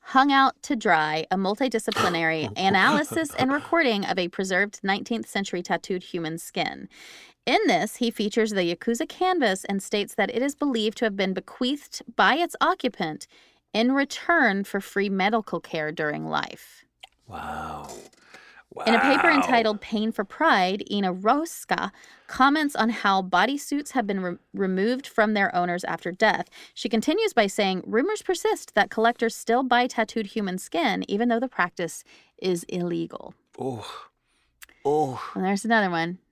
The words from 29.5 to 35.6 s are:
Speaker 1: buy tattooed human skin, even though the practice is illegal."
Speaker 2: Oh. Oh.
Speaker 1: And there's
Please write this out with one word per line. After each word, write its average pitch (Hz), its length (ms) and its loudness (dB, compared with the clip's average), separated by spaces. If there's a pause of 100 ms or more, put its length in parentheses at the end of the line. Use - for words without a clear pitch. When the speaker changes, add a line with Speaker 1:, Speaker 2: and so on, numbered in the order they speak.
Speaker 1:
buy 247 240 2
tattooed 220 400 -4
human 190 300 -4
skin, 226 520 -2
even 226 200 0
though 233 100 2
the 254 80 -2
practice - 560 -4 (340)
is 175 280 -2
illegal." 170 680 -6 (240)
Speaker 2:
Oh. 123 320 -6 (960)
Oh. 139 360 2 (120)
Speaker 1:
And 190 120 -2
there's 196 200 0